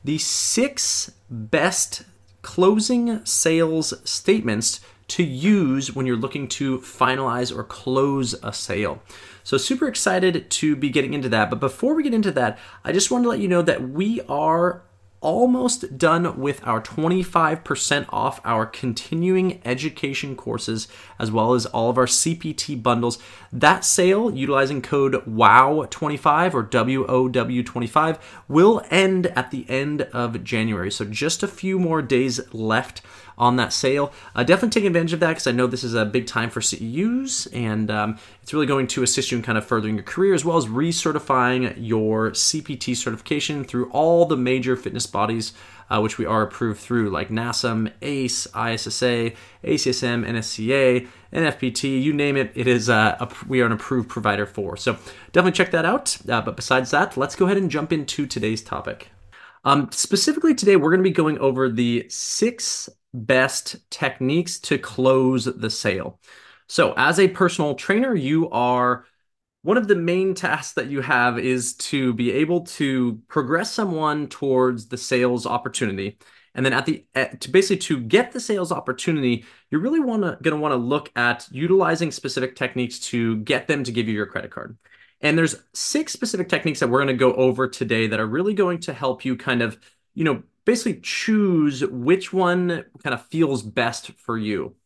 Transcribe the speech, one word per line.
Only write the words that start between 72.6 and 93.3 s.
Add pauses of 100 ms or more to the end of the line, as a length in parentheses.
to
progress
someone
towards
the
sales
opportunity. (360)
And
then
at
the, (120)
at,
to
basically
to
get
the
sales
opportunity, (280)
you're
really
wanna,
gonna
wanna
look
at
utilizing
specific
techniques (100)
to
get
them
to
give
you
your
credit
card. (420)
And
there's (180)
six
specific
techniques
that
we're
gonna
go
over
today
that
are
really
going
to
help
you
kind
of, (340)
you
know, (220)
basically
choose
which
one (180)
kind
of
feels